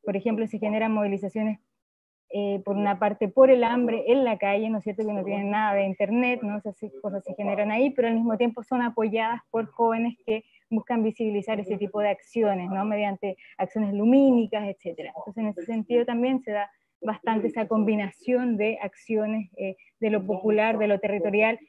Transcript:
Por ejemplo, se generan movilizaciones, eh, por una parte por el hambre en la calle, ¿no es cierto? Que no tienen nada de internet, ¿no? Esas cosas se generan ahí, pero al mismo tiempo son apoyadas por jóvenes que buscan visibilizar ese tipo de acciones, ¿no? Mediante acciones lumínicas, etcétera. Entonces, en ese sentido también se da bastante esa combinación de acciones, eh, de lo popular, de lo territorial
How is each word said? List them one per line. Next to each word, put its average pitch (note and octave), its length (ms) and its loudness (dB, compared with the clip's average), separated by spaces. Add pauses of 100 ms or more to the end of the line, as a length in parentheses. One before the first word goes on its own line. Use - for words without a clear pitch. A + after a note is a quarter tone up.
Por G3 120 -4
ejemplo, A3 300 -2
se G#3+ 140 -8
generan G#3+ 340 0
movilizaciones, G#3 640 -2 (680)
eh, G3+ 360 -2
por G3+ 100 -2
una G3+ 240 0
parte G#3 280 0
por C4 220 8
el B3 140 6
hambre A#3 440 0
en C4 160 4
la A3+ 140 0
calle, G3+ 320 0
¿no A3 100 -2
es - 40 -10
cierto? G#3+ 220 -4
Que G#3 80 -4
no F#3+ 100 -4
tienen G3+ 260 -4
nada G#3 240 0
de G3 120 2
internet, A#3 580 0
¿no? G#3 140 -4
Esas G#3 180 -10 (260)
cosas G3 220 -6
se - 100 -10
generan G3+ 380 -2
ahí, B3+ 180 2
pero B3 180 0
al A3+ 80 2
mismo A3+ 220 0
tiempo A#3 240 0
son A#3+ 220 -2
apoyadas A3+ 680 -2
por A3+ 180 -2
jóvenes A#3 480 0 (120)
que A3 160 -2 (260)
buscan A3+ 320 0
visibilizar G#3+ 580 -2
ese G3 180 -4
tipo G3+ 240 -4
de G#3 80 2
acciones, G3 600 0
¿no? F#3+ 160 -2
Mediante G3+ 520 -4 (200)
acciones G3+ 380 -2
lumínicas, A3+ 720 4
etcétera. - 480 -10
Entonces, G#3 280 -8
en G#3+ 60 -2
ese F#3+ 160 -8
sentido A#3 400 0
también B3 360 0
se G#3+ 100 -8
da G3+ 180 -4 (320)
bastante G#3+ 460 -2
esa A3 200 -2
combinación A3 920 0
de G#3+ 240 0
acciones, G#3+ 760 -4
eh, F#3+ 180 -6 (240)
de A3 100 0
lo G#3 160 0
popular, G#3+ 540 2
de G#3+ 80 2
lo G3+ 120 2
territorial G#3 680 0